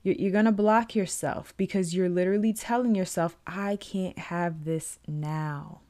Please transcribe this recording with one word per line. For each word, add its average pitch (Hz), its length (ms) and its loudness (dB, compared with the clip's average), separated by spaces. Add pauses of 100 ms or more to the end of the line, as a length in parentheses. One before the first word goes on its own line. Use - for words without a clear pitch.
You're, 190 140 2
you're 196 160 0
gonna 214 200 6
block 214 440 4
yourself - 640 -2
because 185 360 0
you're 180 160 2
literally 196 440 2
telling 240 420 2
yourself, 175 500 -2
"I 202 300 -4
can't 190 420 -6
have 170 460 -4
this 160 340 -4 (100)
now. 151 840 -6